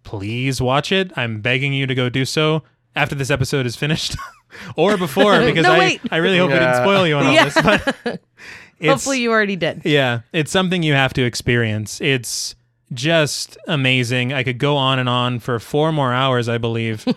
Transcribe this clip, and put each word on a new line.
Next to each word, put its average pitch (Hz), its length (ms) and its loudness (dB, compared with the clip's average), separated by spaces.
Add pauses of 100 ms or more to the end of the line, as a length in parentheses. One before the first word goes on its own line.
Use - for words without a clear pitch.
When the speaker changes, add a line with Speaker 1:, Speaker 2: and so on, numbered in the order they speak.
Speaker 1:
please 117 580 -6
watch 131 300 0
it. 190 240 -2
I'm 113 260 -4
begging 131 320 -2
you 135 140 -2
to 131 80 -4
go 127 140 0
do 131 160 -2
so 156 380 0 (320)
after 147 200 -2
this 139 160 -2
episode 135 340 0
is 117 100 -4
finished. - 460 -4
<laughs> - 40 -12 (500)
Or 196 220 2
before, 185 420 4
Speaker 2:
<laughs> - 60 4
Speaker 1:
because - 180 2
Speaker 2:
No, 359 80 6
Speaker 1:
I, 330 80 6
Speaker 2:
wait. 370 220 2 (100)
Speaker 1:
I 165 60 0
really 180 200 2
hope 180 120 4
we 135 60 2
didn't 127 180 4
Speaker 3:
Yeah. 123 100 2
Speaker 1:
spoil 196 240 4
you 151 80 2
on 139 100 2
all 277 80 4
Speaker 2:
Yeah. 311 120 6
Speaker 1:
this. 247 80 -2 (100)
But 214 320 0 (100)
Speaker 2:
<laughs> - 140 -6 (640)
Speaker 1:
it's 165 80 2
Speaker 2:
Hopefully 269 320 0
you 233 100 0
already 208 240 0
did. 160 300 -4
Speaker 1:
Yeah, 131 360 2 (120)
it's 156 180 -2
something 185 320 0
you 156 100 2
have 139 200 2
to 135 100 0
experience. 113 800 -2
It's 135 540 -4 (380)
just 151 640 -2 (120)
amazing. 127 640 0
I 131 100 -2
could 127 140 -4
go 143 180 0
on 131 240 0
and 127 80 -2
on 123 320 -2
for 120 180 -4
four 147 360 -2
more 135 180 0
hours, 123 380 0
I 117 80 0
believe, 113 480 -4 (120)